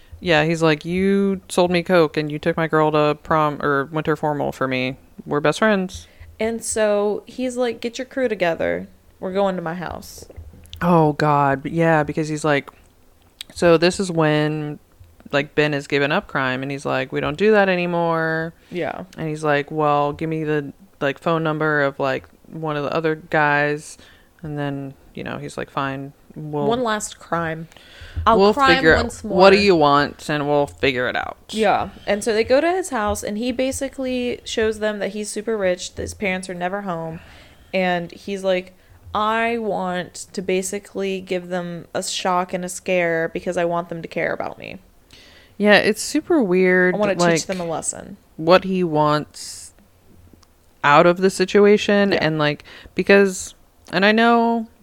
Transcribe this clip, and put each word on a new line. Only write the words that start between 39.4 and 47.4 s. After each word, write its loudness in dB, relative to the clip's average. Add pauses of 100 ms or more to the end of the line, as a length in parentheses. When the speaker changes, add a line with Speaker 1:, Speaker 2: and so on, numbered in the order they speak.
Speaker 2:
want -6
to -6
basically -4
give -6
them -8
a -2
shock -2
and -4
a -8
scare 0
because -6
I 0
want -4
them -8
to -12
care -4
about -8
me." -16 (800)
Speaker 1:
Yeah, 6
it's 2
super 0
weird, 4
Speaker 2:
"I -2
wanna 0
Speaker 1:
like, 4
Speaker 2:
teach -4